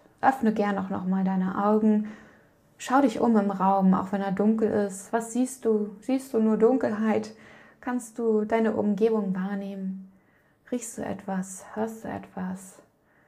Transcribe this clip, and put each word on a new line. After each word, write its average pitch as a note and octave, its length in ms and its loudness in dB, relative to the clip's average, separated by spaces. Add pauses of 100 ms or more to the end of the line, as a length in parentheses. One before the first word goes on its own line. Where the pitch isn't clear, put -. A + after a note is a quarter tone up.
(220)
Öffne B3 300 2
gern G3+ 280 0
auch F#3+ 100 -6
noch F#3+ 160 -6
mal F#3+ 180 0
deine F#3+ 400 0
Augen, G#3+ 480 4 (680)
schau C4 240 2
dich C4+ 180 2
um A#3 180 4
im G3+ 140 2
Raum, F#3+ 420 4
auch F#3+ 180 -2
wenn G3 100 -2
er G3 100 -4
dunkel G#3+ 380 2
ist. G3 440 -2
Was A3+ 180 -2
siehst B3+ 320 -4
du? G#3+ 380 0
Siehst C4 320 -4
du A3+ 60 2
nur A3 180 4
Dunkelheit? A3 800 0 (440)
Kannst B3 400 -8
du A3 240 2
deine A3 300 2
Umgebung G#3 600 0
wahrnehmen? F#3+ 800 -6 (580)
Riechst - 280 -8
du A3 60 -8
etwas? F#3+ 600 -8 (100)
Hörst A3 300 -6
du A3 60 -10
etwas? F#3+ 680 -10 (480)